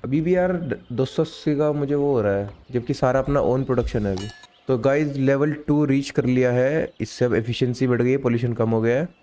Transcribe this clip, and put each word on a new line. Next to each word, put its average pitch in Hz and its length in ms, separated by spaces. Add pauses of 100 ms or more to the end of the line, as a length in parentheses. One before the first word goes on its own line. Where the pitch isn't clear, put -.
अभी 135 160
भी 175 140
यार 180 180 (400)
दो 123 120
सौ - 180
अस्सी 151 340
का 151 160
मुझे 143 220
वो 143 180
हो 120 100
रहा 101 120
है, 101 160 (200)
जबकि 123 240
सारा 131 260
अपना 139 220
own 127 220
production 120 420
है 98 80
अभी। 101 140 (400)
तो 131 100
guys, 139 380
level 139 360 (140)
two 147 180
reach 139 260
कर 127 140
लिया 127 280
है, 135 480
इससे 107 240
अब 120 100
efficiency 120 520
बढ़ 120 160
गई 123 80
है, 135 80
pollution 120 340
कम 113 180
हो 113 100
गया 117 160
है। 170 120 (140)